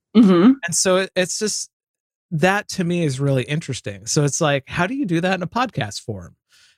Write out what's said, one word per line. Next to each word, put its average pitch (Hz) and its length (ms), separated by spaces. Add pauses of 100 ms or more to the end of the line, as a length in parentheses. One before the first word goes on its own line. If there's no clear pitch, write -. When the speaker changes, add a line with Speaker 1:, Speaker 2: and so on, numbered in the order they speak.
(160)
Speaker 1:
Mm-hmm. 196 360 (120)
Speaker 2:
And 170 100
so 185 240
it, 190 180
it's 180 240
just, - 300 (600)
that 185 380
to - 160
me 175 200
is 131 160
really 139 240
interesting. 123 600
So - 180
it's 143 160
like, 143 280
how 175 180
do 240 80
you 277 100
do 170 160
that 185 140
in 180 80
a 175 60
podcast 214 520
form? 92 360 (420)